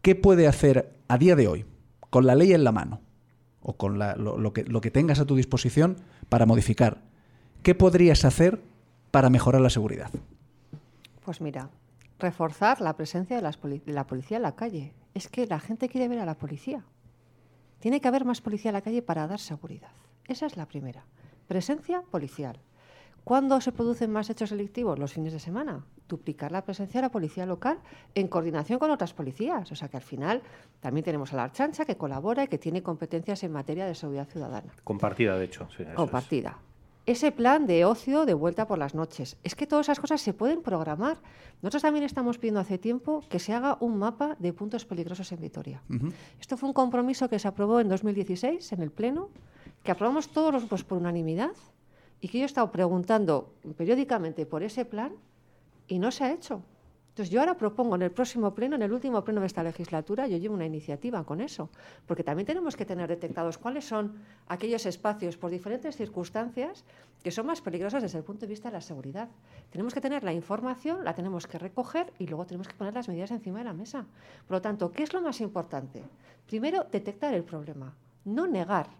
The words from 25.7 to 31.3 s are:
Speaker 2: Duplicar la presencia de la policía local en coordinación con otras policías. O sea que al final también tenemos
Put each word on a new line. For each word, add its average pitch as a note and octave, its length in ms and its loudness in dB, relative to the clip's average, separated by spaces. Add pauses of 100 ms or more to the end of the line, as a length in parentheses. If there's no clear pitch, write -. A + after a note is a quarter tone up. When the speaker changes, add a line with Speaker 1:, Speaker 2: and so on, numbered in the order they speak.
Speaker 2:
Duplicar D3 440 -8
la F#3+ 120 -4
presencia G3+ 360 -4
de C4 60 0
la B3+ 40 -2
policía F3+ 340 -4
local A#3 340 -2 (360)
en F#3+ 140 0
coordinación E3 500 -2
con D#4 140 2
otras F#3+ 200 -2
policías. F#3 600 -6
O - 20 -10
sea C#3+ 140 -10
que C3+ 80 -12
al B2 80 -8
final E3+ 380 -4 (380)
también C#3+ 240 -2
tenemos D3 280 -4